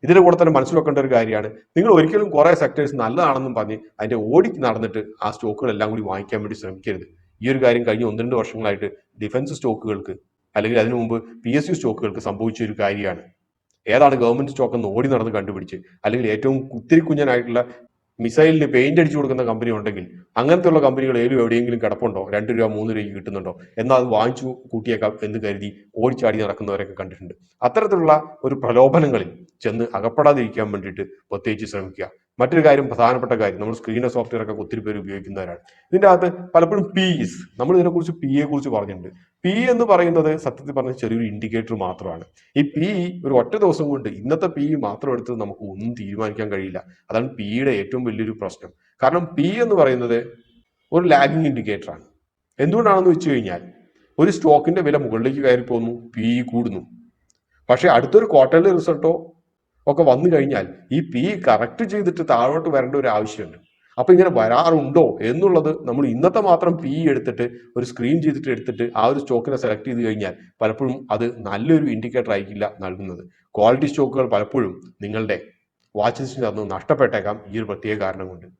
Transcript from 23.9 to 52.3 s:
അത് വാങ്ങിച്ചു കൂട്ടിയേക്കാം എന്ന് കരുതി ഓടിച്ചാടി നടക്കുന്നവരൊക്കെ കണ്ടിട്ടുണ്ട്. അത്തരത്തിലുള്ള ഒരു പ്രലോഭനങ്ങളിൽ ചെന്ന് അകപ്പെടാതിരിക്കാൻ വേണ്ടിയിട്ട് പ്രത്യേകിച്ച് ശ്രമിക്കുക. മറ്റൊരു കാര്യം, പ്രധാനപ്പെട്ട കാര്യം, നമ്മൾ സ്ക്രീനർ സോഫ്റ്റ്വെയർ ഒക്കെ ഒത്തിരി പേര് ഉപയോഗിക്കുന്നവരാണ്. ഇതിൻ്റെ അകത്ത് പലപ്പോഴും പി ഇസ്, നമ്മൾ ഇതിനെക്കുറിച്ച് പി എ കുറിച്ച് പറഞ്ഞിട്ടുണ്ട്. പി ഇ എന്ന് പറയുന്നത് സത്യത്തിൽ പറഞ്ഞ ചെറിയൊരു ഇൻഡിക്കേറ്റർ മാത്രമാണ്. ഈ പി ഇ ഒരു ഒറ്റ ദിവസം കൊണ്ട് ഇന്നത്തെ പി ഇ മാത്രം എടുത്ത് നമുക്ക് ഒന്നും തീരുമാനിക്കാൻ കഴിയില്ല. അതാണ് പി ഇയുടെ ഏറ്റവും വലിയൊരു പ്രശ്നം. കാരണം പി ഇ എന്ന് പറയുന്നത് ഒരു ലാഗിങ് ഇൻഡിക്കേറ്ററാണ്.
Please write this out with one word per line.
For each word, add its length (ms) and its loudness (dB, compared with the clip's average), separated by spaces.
അത് 160 -2
വാങ്ങിച്ചു 380 -2
കൂട്ടിയേക്കാം 400 -2
എന്ന് 200 -6
കരുതി 240 -6
ഓടിച്ചാടി 420 0
നടക്കുന്നവരൊക്കെ 560 -6
കണ്ടിട്ടുണ്ട്. 360 -14
അത്തരത്തിലുള്ള 460 4
ഒരു 180 -2
പ്രലോഭനങ്ങളിൽ 680 4
ചെന്ന് 200 -2
അകപ്പെടാതിരിക്കാൻ 760 2
വേണ്ടിയിട്ട് 300 -8
പ്രത്യേകിച്ച് 420 -6
ശ്രമിക്കുക. 340 -10
മറ്റൊരു 260 2
കാര്യം, 240 6
പ്രധാനപ്പെട്ട 500 2
കാര്യം, 220 -2
നമ്മൾ 160 -6
സ്ക്രീനർ 360 -4
സോഫ്റ്റ്വെയർ 300 -4
ഒക്കെ 180 -8
ഒത്തിരി 220 -8
പേര് 180 -6
ഉപയോഗിക്കുന്നവരാണ്. 580 -12
ഇതിൻ്റെ 200 4
അകത്ത് 180 4
പലപ്പോഴും 300 4
പി 100 2
ഇസ്, 120 -8
നമ്മൾ 200 2
ഇതിനെക്കുറിച്ച് 440 0
പി 80 -4
എ 80 0
കുറിച്ച് 240 -4
പറഞ്ഞിട്ടുണ്ട്. 360 -6
പി 160 2
ഇ 20 -2
എന്ന് 180 2
പറയുന്നത് 400 4
സത്യത്തിൽ 340 -8
പറഞ്ഞ 240 -4
ചെറിയൊരു 300 -4
ഇൻഡിക്കേറ്റർ 500 -6
മാത്രമാണ്. 420 -10
ഈ 20 4
പി 120 -2
ഇ 20 -4
ഒരു 140 -2
ഒറ്റ 140 -2
ദിവസം 280 2
കൊണ്ട് 160 -6
ഇന്നത്തെ 360 -2
പി 160 -4
ഇ 140 -2
മാത്രം 280 -6
എടുത്ത് 280 -8
നമുക്ക് 300 -12
ഒന്നും 280 -8
തീരുമാനിക്കാൻ 540 -6
കഴിയില്ല. 260 -8
അതാണ് 260 -2
പി 100 -8
ഇയുടെ 260 0
ഏറ്റവും 260 -8
വലിയൊരു 320 -6
പ്രശ്നം. 320 -12
കാരണം 240 2
പി 160 0
ഇ 140 -4
എന്ന് 160 2
പറയുന്നത് 360 2
ഒരു 180 4
ലാഗിങ് 380 4
ഇൻഡിക്കേറ്ററാണ്. 540 -8